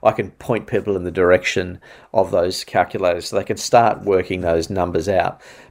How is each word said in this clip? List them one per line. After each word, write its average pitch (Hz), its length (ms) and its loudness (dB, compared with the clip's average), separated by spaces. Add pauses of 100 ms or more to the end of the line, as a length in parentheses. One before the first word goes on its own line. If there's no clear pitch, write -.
I 107 100 4
can 98 200 -4
point - 360 -4
people 101 280 -2
in 90 80 -6
the 90 60 -6
direction 90 720 2 (340)
of 95 160 2
those 92 320 -2
calculators 90 680 -2
so 101 80 -4
they 92 80 -2
can 104 120 -6
start 117 460 2
working 95 400 0
those 82 280 0
numbers 90 380 -2
out. 90 320 0 (300)